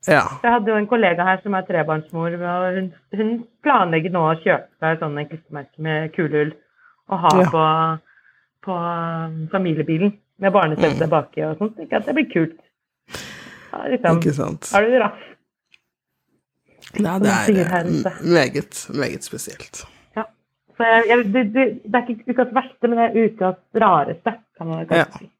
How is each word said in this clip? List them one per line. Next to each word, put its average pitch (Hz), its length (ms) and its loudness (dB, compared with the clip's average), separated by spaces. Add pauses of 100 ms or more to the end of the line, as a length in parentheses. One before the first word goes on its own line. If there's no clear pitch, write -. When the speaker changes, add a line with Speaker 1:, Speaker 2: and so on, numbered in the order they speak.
Speaker 1:
Ja. 147 160 4 (180)
Speaker 2:
Jeg 240 100 4
hadde 226 200 2
jo 214 40 2
en 208 120 0
kollega 180 360 2
her 190 180 2
som 202 120 -4
er 190 140 -2
trebarnsmor, 165 640 -2
og 180 400 -4
hun, 185 180 -6 (200)
hun 220 320 -4 (180)
planlegger 175 480 2
nå 175 140 0
å 160 160 2
kjøpe 160 280 0 (120)
seg 160 200 0
sånn 147 180 -6
en 147 100 -6
klistremerke 151 500 -16
med 156 360 -4
kulehull 151 380 0 (580)
og 190 80 -4
ha 170 180 2
Speaker 1:
Ja. 185 140 6
Speaker 2:
på, 160 480 2 (640)
på, 190 100 -8
um, 165 800 -6
familiebilen 165 600 0 (260)
med 190 140 0
barnesete 156 520 2
Speaker 1:
Mm. 156 60 -2
Speaker 2:
baki 156 340 -2
og 156 140 -6
sånt. 214 200 -4
Ikke - 180 -6
at 214 100 -2
det - 80 -2
blir 277 180 0
kult. 160 240 0 (1160)
Ja, - 60 -10 (100)
liksom, 170 340 2
Speaker 1:
Ikke 165 120 0
sant. - 380 -6
Speaker 2:
er 202 140 6
du 247 120 4
raff? 208 200 -2 (1800)
Speaker 1:
Ja, 196 200 0
Speaker 2:
Som 190 80 0
Speaker 1:
det 208 80 4
Speaker 2:
man 220 140 0
sier 202 160 4
Speaker 1:
er, 175 80 2
Speaker 2:
her 175 160 0
Speaker 1:
eh, 175 60 -2
Speaker 2:
ute. 165 220 -2 (120)
Speaker 1:
meget, 143 680 0
meget 127 300 -4
spesielt. - 600 -14 (320)
Speaker 2:
Ja. 220 60 -6 (580)
Så - 40 2
jeg, 226 240 6
jeg, 240 100 6 (140)
det, 220 200 0
det, 254 320 0
det 208 100 -8
er 247 140 2
ikke 233 240 -8
ukas 247 220 0
verste, 254 340 -2
men 233 80 0
det 233 80 4
er 226 80 0 (160)
ukas 185 280 -2 (180)
rareste, 185 580 2 (240)
kan 165 120 -10
man 160 180 -6
kanskje 170 100 2
Speaker 1:
Ja. 165 80 4 (140)
Speaker 2:
si. - 220 -20